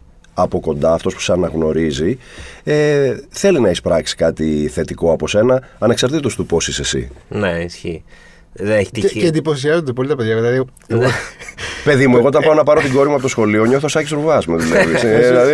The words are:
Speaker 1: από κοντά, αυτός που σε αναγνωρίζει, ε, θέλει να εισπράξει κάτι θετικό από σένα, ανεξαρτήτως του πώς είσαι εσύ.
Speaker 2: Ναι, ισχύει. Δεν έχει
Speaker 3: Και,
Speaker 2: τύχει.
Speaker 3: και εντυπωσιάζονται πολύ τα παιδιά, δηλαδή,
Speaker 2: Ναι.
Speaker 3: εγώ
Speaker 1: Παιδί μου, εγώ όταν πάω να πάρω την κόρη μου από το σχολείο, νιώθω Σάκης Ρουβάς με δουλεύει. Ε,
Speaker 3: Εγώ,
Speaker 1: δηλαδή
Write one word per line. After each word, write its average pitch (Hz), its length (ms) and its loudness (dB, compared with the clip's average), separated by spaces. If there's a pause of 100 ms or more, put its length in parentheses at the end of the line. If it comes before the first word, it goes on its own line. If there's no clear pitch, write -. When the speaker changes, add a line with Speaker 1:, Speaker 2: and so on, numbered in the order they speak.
(340)
Speaker 1:
από 92 260 -2
κοντά, 78 320 0
αυτός 87 220 -2
που - 60 -14
σε - 120 -2
αναγνωρίζει, 80 840 0 (460)
ε, 147 500 0 (140)
θέλει 185 320 0
να 104 100 4
εισπράξει 85 460 -2
κάτι 78 560 0
θετικό 82 400 -2
από 78 160 -2
σένα, 127 340 2 (160)
ανεξαρτήτως 127 560 0
του 87 120 -6
πώς 82 220 -2
είσαι - 120 -8
εσύ. 64 280 -4 (200)
Speaker 2:
Ναι, 104 200 -4 (160)
ισχύει. 85 380 -12 (540)
Δεν 104 220 -2
έχει 98 120 -2
Speaker 3:
Και, 113 100 -8
Speaker 2:
τύχει. 190 200 0
Speaker 3:
και 175 60 2
εντυπωσιάζονται 151 680 -2
πολύ 127 160 -4
τα 147 80 0
παιδιά, 110 200 -2
δηλαδή, 120 200 0
Speaker 2:
Ναι. 131 80 0 (240)
Speaker 3:
εγώ 120 220 2 (760)
Speaker 1:
Παιδί 139 220 4
μου, 123 100 6
εγώ 120 100 6
όταν 143 180 4
πάω 156 100 6
να 156 80 -2
πάρω 151 180 4
την 143 120 -2
κόρη 139 160 4
μου 147 60 0
από 131 80 -2
το 131 60 -2
σχολείο, 107 360 2
νιώθω 139 240 2
Σάκης 151 220 -2
Ρουβάς 147 360 0
με 82 100 0
δουλεύει. 82 500 0
Ε, 110 80 2
Speaker 3:
Εγώ, 120 140 4
Speaker 1:
δηλαδή 127 260 4